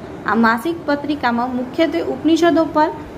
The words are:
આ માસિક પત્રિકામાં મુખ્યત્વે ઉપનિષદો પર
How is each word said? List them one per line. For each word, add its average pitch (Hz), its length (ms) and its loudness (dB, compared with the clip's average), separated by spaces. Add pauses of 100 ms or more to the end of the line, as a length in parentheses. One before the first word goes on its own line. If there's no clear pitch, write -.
(260)
આ 208 80 0
માસિક 233 420 2 (100)
પત્રિકામાં 262 720 -2
મુખ્યત્વે 320 440 -2
ઉપનિષદો 330 640 2
પર 302 240 2 (300)